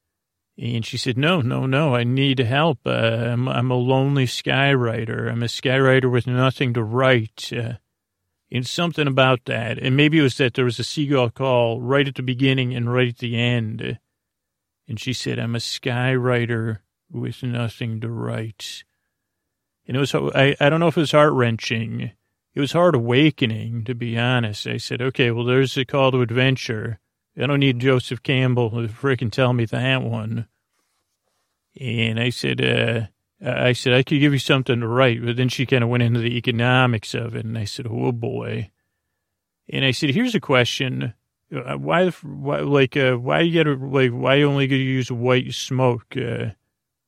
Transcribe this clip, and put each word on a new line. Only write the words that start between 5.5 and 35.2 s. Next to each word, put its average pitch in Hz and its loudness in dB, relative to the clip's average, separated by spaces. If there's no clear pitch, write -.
with 123 0
nothing 127 0
to 120 0
write." 120 0
Uh, 117 -6
and 123 -2
something 156 -2
about 131 4
that. 117 -4
And 131 0
maybe 151 6
it 147 6
was 127 2
that 127 2
there 131 2
was 120 -2
a 120 -4
seagull 135 0
call 123 0
right 139 2
at 131 -8
the 131 -6
beginning 127 0
and 120 -2
right 127 2
at 117 -8
the 117 -6
end. 120 -2
And 110 -8
she 127 -6
said, 120 -6
"I'm 117 -4
a 117 -4
skywriter 120 -2
with 123 -8
nothing 117 -6
to 117 -6
write." 117 -10
And 123 -4
it 135 0
was, 139 0
I, 139 2
I 143 4
don't 160 2
know 170 2
if 160 0
it 175 2
was 143 -2
heart-wrenching. 120 0
It 131 -4
was 139 -2
hard 170 4
awakening, 117 0
to 123 -6
be 117 -6
honest. 117 0
I 120 -6
said, 123 -8
"Okay, 127 0
well, 117 -2
there's 127 2
a 131 -2
call 135 2
to 127 0
adventure. 117 -2
I 123 -2
don't 139 0
need 135 2
Joseph 127 0
Campbell 127 0
to 117 -6
frickin' 120 -2
tell 123 2
me 120 0
that 127 -2
one." 113 -6
And 117 -2
I 123 0
said, 127 -2
uh, 117 0
I 127 0
said, 123 0
"I 131 4
could 147 0
give 143 4
you 135 0
something 127 2
to 117 -4
write." 120 2